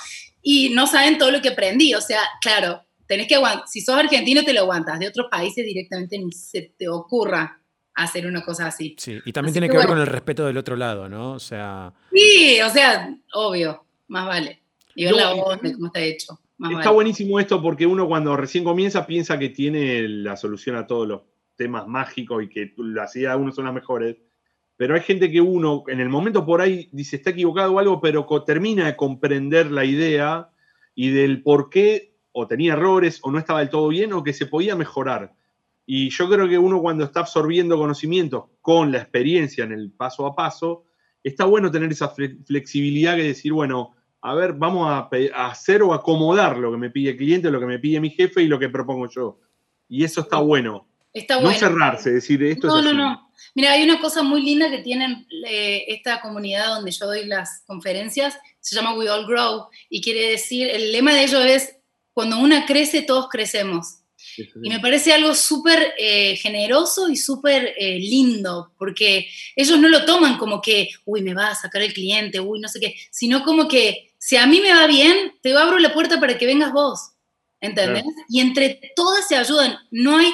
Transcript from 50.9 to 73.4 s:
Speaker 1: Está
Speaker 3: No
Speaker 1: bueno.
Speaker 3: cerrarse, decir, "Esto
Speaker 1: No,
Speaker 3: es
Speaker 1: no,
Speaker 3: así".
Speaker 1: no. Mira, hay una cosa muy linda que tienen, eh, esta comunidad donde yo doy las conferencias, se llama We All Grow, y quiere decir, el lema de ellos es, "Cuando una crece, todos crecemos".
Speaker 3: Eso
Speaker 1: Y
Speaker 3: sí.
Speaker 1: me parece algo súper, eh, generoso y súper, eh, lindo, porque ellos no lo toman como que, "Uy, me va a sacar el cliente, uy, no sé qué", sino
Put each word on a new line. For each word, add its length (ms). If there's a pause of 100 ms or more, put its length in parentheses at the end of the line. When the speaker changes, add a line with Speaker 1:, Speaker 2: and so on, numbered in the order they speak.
Speaker 1:
Está 260
Speaker 3:
No 80
Speaker 1:
bueno. 140
Speaker 3:
cerrarse, 520
decir, 320
"Esto 240
Speaker 1:
No, 120
Speaker 3:
es 60
Speaker 1:
no, 60
Speaker 3:
así". 60
Speaker 1:
no. 280 (300)
Mira, 160
hay 120
una 160
cosa 220
muy 220
linda 260
que 100
tienen, 460 (220)
eh, 400
esta 340
comunidad 540
donde 160
yo 160
doy 180
las 400
conferencias, 720 (220)
se 160
llama 180
We 160
All 160
Grow, 440 (200)
y 140
quiere 260
decir, 400
el 220
lema 240
de 80
ellos 220
es, 300 (380)
"Cuando 240
una 300
crece, 340
todos 280
crecemos". 720 (360)
Speaker 3:
Eso 240
Speaker 1:
Y 80
Speaker 3:
sí. 0
Speaker 1:
me 100
parece 340
algo 200
súper, 640
eh, 380
generoso 760
y 60
súper, 600
eh, 220
lindo, 760
porque 500 (280)
ellos 240
no 80
lo 180
toman 320
como 240
que, 280 (160)
"Uy, 180
me 100
va 160
a 60
sacar 260
el 120
cliente, 460
uy, 200
no 80
sé 120
qué", 160 (140)
sino 340